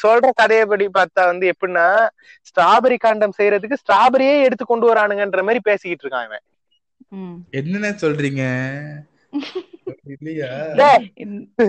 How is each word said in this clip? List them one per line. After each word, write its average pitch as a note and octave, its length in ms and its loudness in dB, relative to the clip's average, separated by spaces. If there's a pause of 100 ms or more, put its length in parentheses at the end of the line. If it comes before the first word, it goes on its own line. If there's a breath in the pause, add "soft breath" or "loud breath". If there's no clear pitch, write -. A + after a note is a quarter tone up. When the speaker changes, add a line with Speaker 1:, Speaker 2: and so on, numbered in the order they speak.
Speaker 1:
சொல்ற A#3 280 4
கதையைப்படி G#3+ 520 2
பார்த்தா F#3 380 0
வந்து F3+ 280 0
எப்படின்னா, F#3 560 0 (340 soft breath)
ஸ்ட்ராபெர்ரி A3+ 540 2
காண்டம் G#3+ 420 0
செய்யறதுக்கு G#3 360 0
ஸ்ட்ராபெர்ரியே C4 680 2
எடுத்து B3+ 220 0
கொண்டு A#3 300 2
வரானுங்கன்ற G3+ 460 0
மாதிரி G#3+ 220 0
பேசிக்கிட்டு F3+ 460 -4
இருக்கான் B2+ 160 -6
இவன். G#2+ 200 -16 (640)
Speaker 2:
ம். F#3 280 -14 (160)
Speaker 3:
என்னண்ணே F#3 380 -6 (100)
சொல்றீங்க? C3+ 720 -4 (600)
Speaker 2:
<laughs> D4 360 -10 (360)
Speaker 3:
இல்லையா? D3 440 -10 (260)
Speaker 1:
டேய். C4 400 6
Speaker 2:
இந்த, G#3+ 540 -6